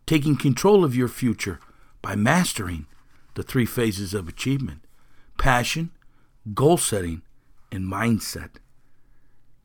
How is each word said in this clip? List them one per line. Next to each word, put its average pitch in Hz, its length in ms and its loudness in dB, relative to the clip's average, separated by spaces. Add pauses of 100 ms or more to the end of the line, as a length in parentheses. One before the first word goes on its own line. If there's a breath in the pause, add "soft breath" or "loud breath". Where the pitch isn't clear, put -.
taking 151 300 2
control 180 480 4
of 127 100 0
your 123 140 0
future 104 500 -4 (420 soft breath)
by 98 140 -6
mastering 104 720 0 (480)
the 98 80 -6
three 123 240 0
phases 101 480 -4
of 92 140 -6
achievement: 131 560 -6 (520)
passion, 135 540 2 (640)
goal 143 220 6
setting, 85 460 -4 (500)
and 95 180 -6
mindset. 104 680 -4 (1080)